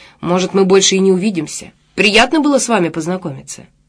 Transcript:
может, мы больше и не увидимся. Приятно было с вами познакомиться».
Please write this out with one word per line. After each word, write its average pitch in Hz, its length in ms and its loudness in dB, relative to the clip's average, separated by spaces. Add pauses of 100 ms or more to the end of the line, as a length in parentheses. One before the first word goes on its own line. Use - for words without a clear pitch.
(200)
может, 180 340 -2
мы 196 100 4
больше 190 320 4
и 190 40 0
не 190 120 4
увидимся. 180 600 -4 (220)
Приятно 220 460 2
было 277 180 2
с - 100 -2
вами 196 200 0
познакомиться». 165 760 -8 (220)